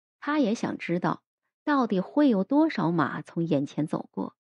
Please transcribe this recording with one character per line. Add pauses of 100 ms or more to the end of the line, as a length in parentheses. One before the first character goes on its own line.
(200)
她
也
想
知
道， (400)
到
底
会
有
多
少
马
从
眼
前
走
过。